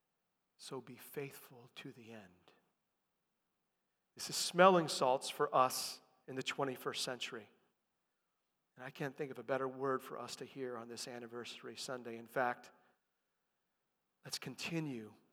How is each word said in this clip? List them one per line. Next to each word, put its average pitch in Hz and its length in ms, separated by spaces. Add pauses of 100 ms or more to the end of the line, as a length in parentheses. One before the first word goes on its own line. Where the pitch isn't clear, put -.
(580)
So 131 240
be 123 140
faithful 135 800
to 135 180
the 113 180
end. 90 400 (1600)
This - 140
is 147 60
smelling 175 520
salts 135 420
for - 260
us - 460 (260)
in 131 80
the 131 80
twenty-first 135 600
century. 120 460 (1300)
And 127 100
I 139 60
can't 139 240
think 139 160
of 123 80
a 117 40
better 131 240
word 131 360
for 147 160
us 120 180
to 135 80
hear 123 320
on 117 100
this 117 200
anniversary 120 680
Sunday. 120 420
In 117 100
fact, 123 440 (1500)
let's - 140
continue, 131 760 (200)